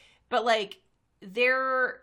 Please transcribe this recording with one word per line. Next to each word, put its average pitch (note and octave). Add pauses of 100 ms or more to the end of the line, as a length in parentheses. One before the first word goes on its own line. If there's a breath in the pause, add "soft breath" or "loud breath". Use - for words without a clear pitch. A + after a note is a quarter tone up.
(300 soft breath)
But, A3+
like, A3 (400)
there, B3+